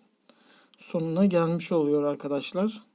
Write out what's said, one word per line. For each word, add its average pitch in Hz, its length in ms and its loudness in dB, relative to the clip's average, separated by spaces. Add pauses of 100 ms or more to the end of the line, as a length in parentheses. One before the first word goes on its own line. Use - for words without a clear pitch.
(800)
sonuna 165 480 0
gelmiş 170 460 2
oluyor 147 320 2
arkadaşlar. 147 800 -4 (120)